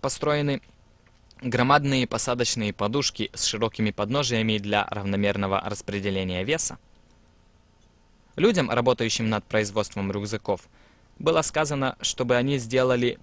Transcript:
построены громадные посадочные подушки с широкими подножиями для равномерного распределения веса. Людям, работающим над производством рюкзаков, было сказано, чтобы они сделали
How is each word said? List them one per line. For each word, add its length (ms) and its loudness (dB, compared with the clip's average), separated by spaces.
построены 600 0
громадные 640 2
посадочные 680 -2
подушки 600 -2
с 120 -6
широкими 480 0
подножиями 640 0
для 320 0
равномерного 720 0
распределения 840 -4
веса. 340 -4
Людям, 340 4
работающим 600 2
над 140 0
производством 680 -2
рюкзаков, 560 -6
было 240 2
сказано, 580 -2
чтобы 360 0
они 220 0
сделали 640 0